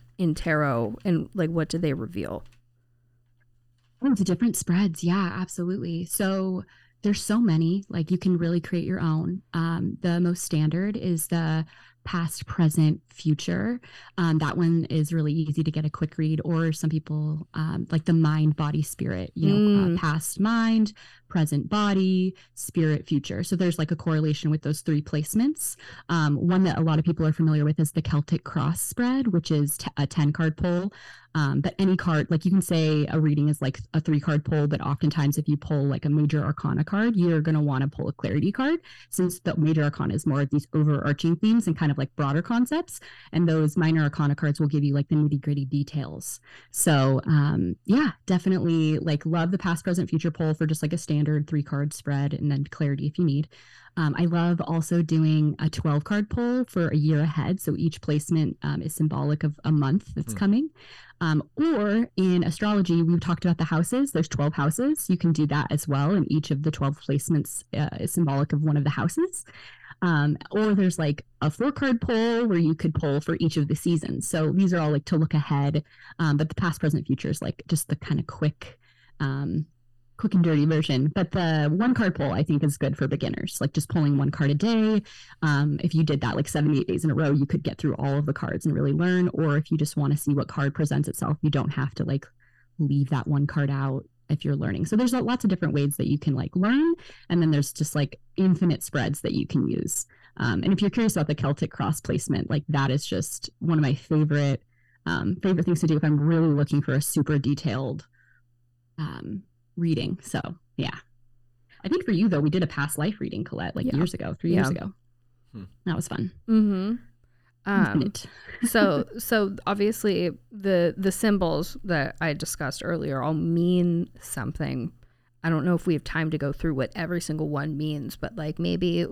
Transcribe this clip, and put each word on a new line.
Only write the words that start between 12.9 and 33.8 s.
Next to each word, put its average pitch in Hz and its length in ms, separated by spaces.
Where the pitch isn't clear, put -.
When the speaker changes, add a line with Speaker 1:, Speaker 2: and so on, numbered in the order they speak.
Speaker 2:
future. 180 720
Um, 165 220
that 151 180
one 165 320
is 151 240
really 151 180
easy 151 320
to 151 80
get 156 140
a 151 40
quick - 280
read, 156 260
or 165 300
some 156 160
people, 151 640
um, 160 380
like 160 140
the 170 80
mind, 156 440
body, 151 240
spirit, - 540
you 170 120
know, 202 360
uh, 180 40
Speaker 1:
Mm. 170 100
Speaker 2:
past 160 420
mind, 226 540
present 151 400
body, 190 640
spirit, 156 520
future. 156 360
So 190 120
there's, 175 240
like, 156 120
a 165 40
correlation 156 560
with 156 120
those 151 180
three 147 200
placements. 214 760
Um, 151 260
one 185 280
that 175 140
a - 40
lot 160 180
of 156 60
people 165 200
are 156 80
familiar 156 300
with 151 160
is 151 120
the 165 100
Celtic 151 420
Cross 156 380
spread, 247 460
which 175 220
is 147 280
t-, - 180
a 143 100
ten 151 280
card 160 240
pull. 180 340
Um, 139 260
but 180 180
any 190 180
card, 156 320
like, 160 160
you 175 60
can 190 100
say 156 480
a 160 100
reading 147 300
is, 151 100
like, 131 200